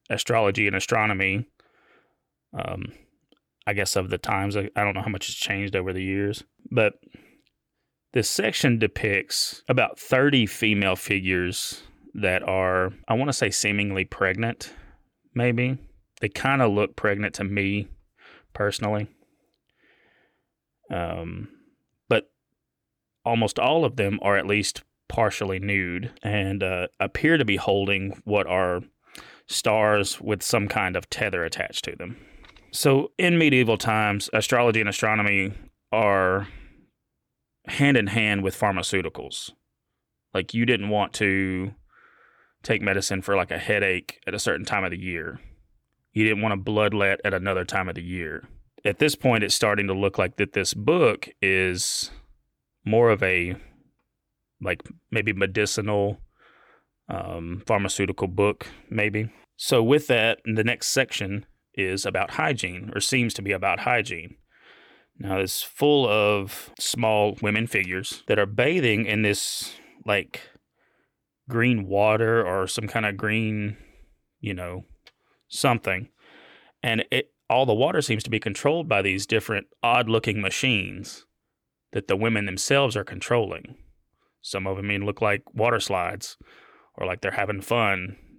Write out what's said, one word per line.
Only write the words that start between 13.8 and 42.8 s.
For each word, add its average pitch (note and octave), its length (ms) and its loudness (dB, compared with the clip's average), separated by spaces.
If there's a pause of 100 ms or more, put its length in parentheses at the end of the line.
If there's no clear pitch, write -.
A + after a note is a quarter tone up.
pregnant, G2+ 720 -2 (640)
maybe. B2 420 0 (440)
They A2+ 80 -2
kinda C3+ 380 2
look G#2 280 2
pregnant G#2 400 -2
to - 80 -4
me, G2+ 460 -2 (640)
personally. G#2 560 -2 (1800)
Um, E2+ 600 -8 (580)
but - 240 2 (920)
almost A#2 340 0
all D3 240 2
of B2+ 140 -2
them G2+ 240 0
are G2+ 160 2
at F#2+ 100 0
least G#2 380 -2 (240)
partially G2 500 -2
nude F#2+ 540 -2 (100)
and, G2+ 400 -2
uh, F#2 240 -2 (100)
appear D3+ 400 0
to C#3 60 2
be G#2 140 2
holding G2 640 0
what G2+ 240 0
are F2+ 320 0 (680)
stars G#2+ 760 2
with G2+ 200 -2
some G#2 280 0
kind F#2+ 260 0
of F2 140 -4
tether F#2 340 -2
attached - 400 -6
to - 140 -10
them. - 180 -12 (560)
So C#3 460 2
in F3 200 4
medieval B2+ 400 6
times, G#2+ 540 0
astrology A2+ 480 2
and G#2 80 2
astronomy G2+ 640 0 (400)
are G2 560 4 (1200)
hand C#3 300 4
in G#2+ 100 2
hand G#2+ 340 2
with F#2+ 160 -2
pharmaceuticals. F#2 920 -2 (800)
Like, F#2+ 200 -4
you A#2 120 2
didn't A2 220 2
want G#2 280 0
to F#2+ 580 -2 (920)
take A2 180 0